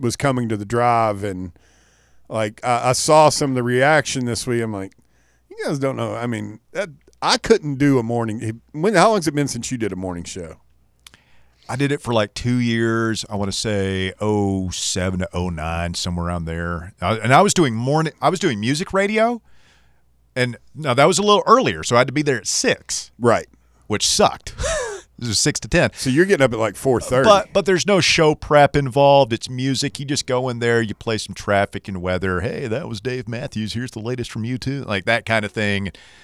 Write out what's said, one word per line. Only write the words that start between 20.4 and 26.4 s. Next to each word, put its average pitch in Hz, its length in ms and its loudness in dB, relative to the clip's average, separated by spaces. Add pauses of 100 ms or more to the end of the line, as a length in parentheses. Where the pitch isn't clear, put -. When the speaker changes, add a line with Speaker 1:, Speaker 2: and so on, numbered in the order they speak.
Speaker 2:
now 135 200 -2
that 139 100 6
was 175 140 4
a 196 40 0
little 208 240 4
earlier, 123 360 4
so 120 140 0
I - 20 8
had 127 80 6
to 127 80 -8
be 151 80 0
there 139 160 0
at 92 80 -10
six. - 720 -4
Speaker 1:
Right. 107 280 2 (420)
Speaker 2:
Which 104 180 -2
sucked. - 520 0
<laughs> 523 60 -6 (560)
This 117 100 -6
was 98 100 -2
six - 180 0
to - 100 -8
ten. 120 260 2
Speaker 1:
So - 160 -4
you're 160 160 4
getting 165 180 4